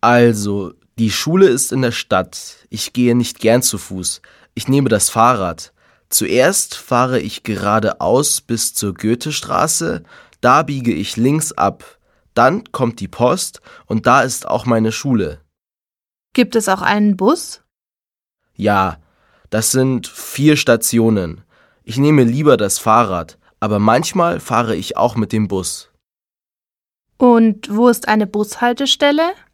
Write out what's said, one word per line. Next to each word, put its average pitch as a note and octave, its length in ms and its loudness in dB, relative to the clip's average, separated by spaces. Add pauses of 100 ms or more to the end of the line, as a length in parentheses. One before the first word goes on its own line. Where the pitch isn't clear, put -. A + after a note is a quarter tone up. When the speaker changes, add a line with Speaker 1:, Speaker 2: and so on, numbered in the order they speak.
Speaker 1:
also, G#2+ 720 2 (240)
die A2+ 120 0
Schule F3+ 360 2
ist C3+ 260 0
in C3 80 -2
der B2 100 0
Stadt. - 760 -6
Ich - 240 -10
gehe B2 220 2
nicht A#2+ 240 -2
gern A#2 240 2
zu - 160 -4
Fuß. F#2 420 -10 (320)
Ich - 160 -10
nehme C3+ 220 2
das G#2+ 180 0
Fahrrad. A2 640 0 (380)
Zuerst B2 640 0
fahre B2+ 440 -2
ich - 260 -8
geradeaus G#2+ 960 0
bis - 320 -6
zur G2+ 180 -6
Goethestraße, D3 1080 -4 (400)
da C3 220 4
biege C3+ 280 -4
ich F2+ 240 -6
links C#3+ 360 0
ab. - 460 -4 (360)
Dann C3+ 360 2
kommt A#2 300 -4
die F#2 80 -10
Post - 540 -2 (240)
und A2 200 -2
da B2+ 140 4
ist B2 260 -4
auch G2+ 200 -2
meine A2+ 260 0
Schule. G2 480 -4 (960)
Speaker 2:
Gibt B3 220 0
es G#3+ 120 -2
auch F#3+ 140 -2
einen G#3 340 2
Bus? - 460 -2 (920)
Speaker 1:
Ja, F#2+ 440 0 (500)
das A2 220 -2
sind C3 360 0
vier - 520 0
Stationen. A2 840 0 (440)
Ich A2+ 120 -8
nehme C#3+ 280 6
lieber C3 340 4
das G2+ 200 -2
Fahrrad, G#2 600 0 (240)
aber G#2 160 0
manchmal E3 640 0
fahre A2+ 340 -2
ich - 220 -8
auch A2+ 180 0
mit G#2+ 180 -4
dem G#2+ 140 0
Bus. F#2 460 -8 (1200)
Speaker 2:
Und A3+ 560 2
wo A#3 160 4
ist A#3 200 0
eine G#3+ 180 2
Bushaltestelle? C4+ 1080 -2 (200)